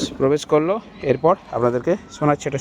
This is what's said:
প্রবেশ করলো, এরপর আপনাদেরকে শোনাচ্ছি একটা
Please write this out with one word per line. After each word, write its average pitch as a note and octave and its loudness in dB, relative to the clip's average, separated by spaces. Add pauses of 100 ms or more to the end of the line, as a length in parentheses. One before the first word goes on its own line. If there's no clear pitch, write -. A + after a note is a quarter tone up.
(180)
প্রবেশ C#3 0 (100)
করলো, D#3+ 2 (280)
এরপর D#3 2 (220)
আপনাদেরকে B2 0 (240)
শোনাচ্ছি D3 0
একটা C#3 -4